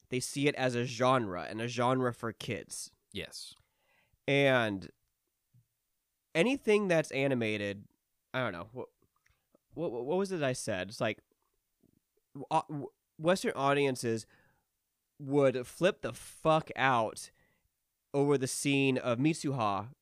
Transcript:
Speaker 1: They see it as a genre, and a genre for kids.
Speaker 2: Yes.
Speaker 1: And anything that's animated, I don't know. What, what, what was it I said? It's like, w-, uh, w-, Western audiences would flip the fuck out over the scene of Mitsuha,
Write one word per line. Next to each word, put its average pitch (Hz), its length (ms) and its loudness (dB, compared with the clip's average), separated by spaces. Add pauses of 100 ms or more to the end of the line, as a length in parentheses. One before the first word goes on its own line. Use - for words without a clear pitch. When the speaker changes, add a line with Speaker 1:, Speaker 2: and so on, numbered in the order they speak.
Speaker 1:
They 127 120 -2
see 143 260 -2
it 143 80 2
as 127 200 0
a 120 100 0
genre, 117 640 2
and 107 120 -8
a 117 60 -4
genre 123 460 0
for 113 180 -6
kids. - 600 -10 (200)
Speaker 2:
Yes. - 420 -10 (720)
Speaker 1:
And 123 640 2 (1500)
anything 208 520 2
that's 160 240 2
animated, 107 720 0 (500)
I 127 80 -4
don't 113 120 -4
know. 85 200 -10
What, 123 140 -12 (840)
what, 147 180 -6
what 123 260 -2
was 190 140 -2
it 165 120 -2
I 131 100 0
said? 95 360 -4
It's 117 120 -10
like, 110 180 -2 (1120)
w-, 139 180 -12
uh, 156 180 4
w-, 143 200 -8 (280)
Western 180 380 2
audiences 135 720 2 (920)
would 135 460 2
flip - 360 0
the 117 120 -6
fuck - 640 0
out 120 560 0 (800)
over 143 240 4
the 127 100 -2
scene 135 500 2
of 123 200 0
Mitsuha, 123 720 0 (140)